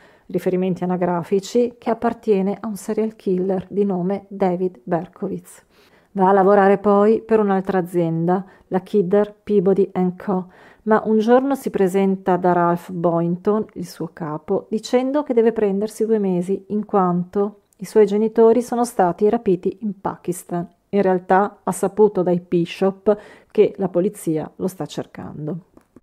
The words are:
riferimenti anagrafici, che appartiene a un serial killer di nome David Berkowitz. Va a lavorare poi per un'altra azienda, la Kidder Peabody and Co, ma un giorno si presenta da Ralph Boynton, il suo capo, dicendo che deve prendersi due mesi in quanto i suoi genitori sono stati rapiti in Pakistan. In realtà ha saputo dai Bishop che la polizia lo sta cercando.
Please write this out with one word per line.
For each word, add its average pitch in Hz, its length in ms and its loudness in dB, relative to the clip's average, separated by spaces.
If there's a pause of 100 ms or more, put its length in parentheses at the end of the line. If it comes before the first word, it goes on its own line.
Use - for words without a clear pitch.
(260)
riferimenti 180 560 -2
anagrafici, 180 960 -2
che - 120 -6
appartiene 220 720 -2
a - 60 -10
un 214 100 -8
serial 214 380 -4
killer 185 540 -2
di 202 160 -2
nome 190 440 -2
David 185 540 -4
Berkowitz. 180 800 -8 (500)
Va 190 180 2
a - 20 4
lavorare 196 460 6
poi 208 440 2
per 220 160 2
un'altra 190 400 0
azienda, 175 640 0 (240)
la 185 120 -2
Kidder 202 640 0
Peabody 196 500 2
and 185 300 -2
Co, 185 240 -4 (380)
ma 214 220 2
un 220 120 2
giorno 247 360 2
si 262 160 -8
presenta 190 640 0
da 180 160 2
Ralph 175 380 0
Boynton, 175 840 -2
il 175 120 -10
suo - 260 -12
capo, 156 560 -6
dicendo 254 540 -2
che 285 100 -6
deve 226 200 2
prendersi 214 520 -2
due 220 140 0
mesi 190 500 -2
in 208 160 -4
quanto 190 760 -2 (160)
i - 80 -14
suoi 220 220 4
genitori 226 560 4
sono 240 220 -2
stati 196 440 0
rapiti 196 520 -2
in 208 200 -6
Pakistan. 175 680 -8 (220)
In 196 120 0
realtà 185 600 2
ha 185 100 -4
saputo 202 500 2
dai 175 240 0
Bishop 180 720 0 (340)
che - 260 2
la 190 120 -2
polizia 175 680 -4
lo 185 100 -6
sta 165 200 -8
cercando. - 720 -10 (440)